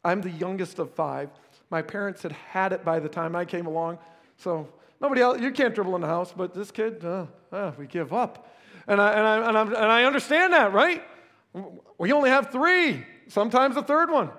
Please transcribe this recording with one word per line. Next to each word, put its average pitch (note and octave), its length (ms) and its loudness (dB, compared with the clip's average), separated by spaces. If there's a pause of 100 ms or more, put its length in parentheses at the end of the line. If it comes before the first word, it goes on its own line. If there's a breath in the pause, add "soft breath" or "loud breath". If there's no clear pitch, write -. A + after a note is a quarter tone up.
I'm F#3 160 0
the F#3 100 -8
youngest F3 480 -8
of D3+ 140 -8
five. C#3+ 380 -6 (400 soft breath)
My E3 100 -2
parents G3 420 -8
had D#3+ 100 -10
had F#3+ 420 -4
it - 100 -8
by E3 140 0
the D#3 100 -6
time E3 260 -6
I F3 120 -4
came F3 200 -8
along, E3 320 -6 (380 soft breath)
so D#3+ 320 -6 (320 soft breath)
nobody C4+ 220 2
else, B3 180 2
you B3+ 120 -2
can't B3+ 220 0
dribble F#3+ 200 -2
in F3+ 80 -2
the D#3+ 40 -4
house, E3+ 300 -4
but F#3 180 -8
this G3+ 160 -10
kid, A3 340 -6
uh, F3 220 -6 (240)
uh, F#3+ 280 -6
we C#3+ 80 -14
give D#3+ 260 -6
up. - 340 -4 (400 loud breath)
And G3+ 140 2
I, G#3 120 6
and G#3+ 140 2
I, A3 220 2
and A3 100 4
I'm, A3 100 4
and A3 240 2
I A#3 120 6
understand D4+ 480 2
that, A#3+ 200 6
right? D4+ 300 4 (960 soft breath)
We F#3 140 0
only C#4+ 180 4
have C4+ 220 2
three, D4 520 2 (220)
sometimes A#3+ 500 2
a C#4+ 60 -2
third D#4+ 280 0
one. A#3 280 0